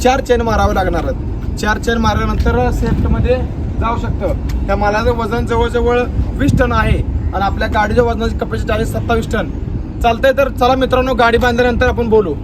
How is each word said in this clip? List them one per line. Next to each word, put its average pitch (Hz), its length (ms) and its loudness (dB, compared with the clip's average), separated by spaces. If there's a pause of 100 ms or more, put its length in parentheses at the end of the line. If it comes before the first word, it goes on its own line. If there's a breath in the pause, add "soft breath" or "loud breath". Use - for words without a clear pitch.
चार 254 180 4
चेन 240 200 2
मारावे 208 340 2
लागणार 185 280 0
आहेत. - 120 -2 (420)
चार 208 200 0
चेन 233 200 0
मारल्यानंतर 226 760 2
सेफ्टमध्ये 233 880 0 (200)
जाऊ 226 180 0
शकतं. 220 360 -2 (320)
ह्या 196 100 0
मालाचं 208 360 0
वजन 233 340 -2
जवळजवळ 233 540 0 (340)
वीस 277 260 0
टन 240 120 0
आहे 220 260 2 (360)
आणि 190 100 -2
आपल्या 196 240 -2
गाडीच्या 214 360 2
वजनाची 226 340 -2
कॅपॅसिटी 226 360 -4
आहे 220 120 0
सत्तावीस 226 460 -2
टन. 202 180 -2 (540)
चालतंय, 233 340 2
तर 269 120 2
चला 247 260 2
मित्रांनो, 254 380 0
गाडी 233 240 4
बांधल्यानंतर 247 500 2
आपण 233 220 0
बोलू. 202 240 2 (100)